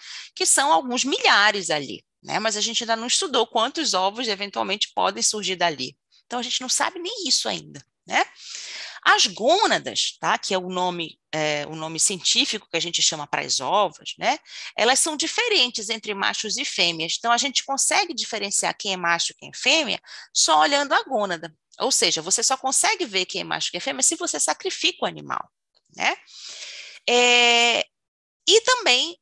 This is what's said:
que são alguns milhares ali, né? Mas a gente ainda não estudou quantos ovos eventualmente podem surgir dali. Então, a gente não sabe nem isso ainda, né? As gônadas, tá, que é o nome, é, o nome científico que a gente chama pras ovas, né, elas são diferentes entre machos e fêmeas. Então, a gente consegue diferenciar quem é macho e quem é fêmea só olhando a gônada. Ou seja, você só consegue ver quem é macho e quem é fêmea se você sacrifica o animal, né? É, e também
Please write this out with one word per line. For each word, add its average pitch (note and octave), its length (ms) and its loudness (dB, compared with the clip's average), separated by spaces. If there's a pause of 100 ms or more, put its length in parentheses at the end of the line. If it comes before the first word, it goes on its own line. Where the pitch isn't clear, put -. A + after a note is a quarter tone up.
(360)
que F#4 100 -2
são C#4+ 280 4
alguns B3+ 320 0
milhares G#3+ 640 4
ali, C#3 340 -4 (180)
né? D3 180 -4
Mas G#3+ 180 -2
a G#3 40 -2
gente A3+ 220 -2
ainda A3+ 140 0
não A3+ 100 -6
estudou B3+ 400 2
quantos A#3+ 460 0
ovos G3+ 340 0
eventualmente G3+ 680 -4
podem G3 300 0
surgir F#3+ 320 0
dali. D3 420 -2 (280)
Então, B3 140 -6
a A#3+ 40 -4
gente B3 160 -4
não C4 80 -10
sabe F#4 320 -2
nem G4 260 -8
isso - 220 0
ainda, D3+ 340 -8 (240)
né? - 200 0 (760)
As F#4+ 260 4
gônadas, G3+ 920 2
tá, E3+ 180 0
que - 160 -4
é F#3 40 2
o F3+ 100 -4
nome, F3+ 500 -4 (140)
é, D3+ 360 -2
o D#3 80 -10
nome D#3+ 260 -6
científico - 680 0
que - 60 -4
a E3 60 0
gente E3 200 -2
chama D3+ 240 0
pras C#3+ 360 -2
ovas, E3 580 0
né, B3 180 0 (380)
elas A#3+ 240 4
são D#4 160 0
diferentes D4 760 0
entre G#3+ 240 -6
machos G3+ 440 -2
e C#4 80 -4
fêmeas. E3+ 520 -2
Então, A#3 140 0
a A#3+ 60 4
gente B3+ 260 -2
consegue D#4 500 0
diferenciar G3+ 640 -4
quem G3+ 140 -4
é F#3 60 -2
macho E3+ 340 0
e - 40 -20
quem C#3 160 -20
é - 60 -16
fêmea C4+ 440 0 (320)
só D#4 260 4
olhando C#4+ 320 4
a G4 120 2
gônada. F#3+ 520 -4 (240)
Ou C4 140 0
seja, E3+ 280 2
você F#3+ 220 0
só C4 140 2
consegue F4 480 0
ver F#3+ 200 -2
quem - 140 -8
é E3+ 60 -8
macho D#3+ 240 -4
e - 20 -16
quem F3 60 -6
é - 40 -8
fêmea C4 220 -4
se E4 140 2
você - 200 -4
sacrifica - 680 -2
o - 20 0
animal, D3 420 -8 (460)
né? C#4 200 0 (920)
É, A#3+ 760 6 (640)
e A4 140 6
também E4+ 600 2